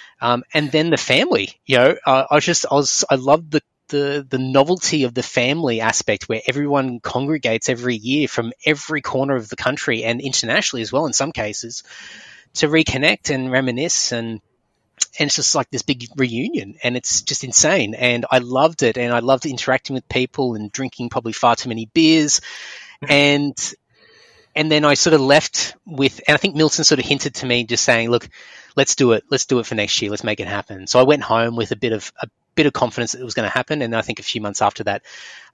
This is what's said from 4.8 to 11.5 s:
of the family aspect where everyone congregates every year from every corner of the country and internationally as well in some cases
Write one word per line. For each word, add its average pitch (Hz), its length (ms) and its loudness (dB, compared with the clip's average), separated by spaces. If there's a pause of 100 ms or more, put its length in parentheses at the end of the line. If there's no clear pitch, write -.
of 120 100 -2
the 123 80 -2
family 127 580 0
aspect - 480 0
where 113 180 -4
everyone 139 520 -2
congregates 127 680 -2
every 123 260 -2
year 131 320 -2
from 117 260 -6 (100)
every 151 380 -2
corner 135 340 -2
of 110 140 -6
the - 60 -10
country 127 480 -4
and 117 180 -2
internationally 131 600 -2
as 107 80 -8
well 147 160 0
in 123 60 -6
some 143 180 -2
cases 113 520 -8 (720)